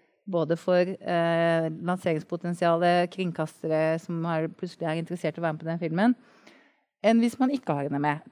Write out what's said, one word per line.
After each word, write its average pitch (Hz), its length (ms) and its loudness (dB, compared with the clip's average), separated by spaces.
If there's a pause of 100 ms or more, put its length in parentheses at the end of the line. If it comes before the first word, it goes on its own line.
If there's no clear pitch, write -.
(300)
både 165 280 0
for, 180 200 2
eh, 170 920 2
lanseringspotensialet, 175 1400 0
kringkastere 160 920 -2
som 165 220 -6
har, 165 240 -2
plutselig 175 380 -10
er 160 160 -2
interessert 165 340 -6
i 170 60 -10
å - 20 0
være 156 140 -2
med 160 60 -14
på 160 80 -4
den 170 100 -6
filmen, 185 340 2 (920)
enn 226 160 6
hvis 233 160 0
man 262 120 2
ikke 254 240 -2
har 143 160 -2
henne 143 120 -2
med. 147 300 0